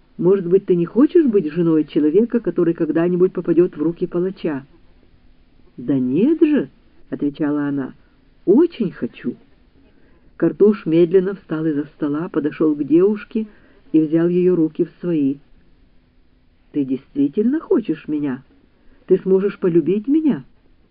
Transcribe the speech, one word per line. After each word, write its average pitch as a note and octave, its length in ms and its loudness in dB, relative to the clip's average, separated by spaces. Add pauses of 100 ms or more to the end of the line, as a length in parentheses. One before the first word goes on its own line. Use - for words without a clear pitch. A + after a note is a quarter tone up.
(180)
Может F#3 300 0
быть, F#3+ 180 2
ты F#3 100 0
не E3+ 120 0
хочешь D#4 400 2
быть F3+ 260 0
женой E3 300 2
человека, E3+ 560 0
который F3 340 -2
когда-нибудь F3 600 0
попадёт F3 440 0
в D3 60 -8
руки E3+ 240 -4
палача?" F3 580 -6 (1120)
"Да C3+ 220 -2
нет F#3+ 420 0
же", — C#4 280 2 (420)
отвечала D3 560 -4
она, — C#3 260 -6 (520)
"очень A#3 440 2
хочу". - 460 -10 (1000)
Картуш G3 520 2
медленно F3+ 480 2
встал D#3+ 320 -8
из-за D3 160 -2 (120)
стола, D3+ 340 -6
подошёл D3+ 460 -2
к D3 80 -6
девушке G3+ 600 0 (460)
и D#3 80 2
взял D#3+ 280 0
её F3+ 280 2
руки D#3+ 300 -2
в - 160 -12
свои. D3 340 -2 (1400)
"Ты C#3+ 120 -2
действительно C#3+ 760 -2
хочешь - 480 -2
меня? D3 360 -4 (640)
Ты F#3 140 2
сможешь F#3+ 400 0
полюбить F3 480 0
меня?" C#4 360 0 (480)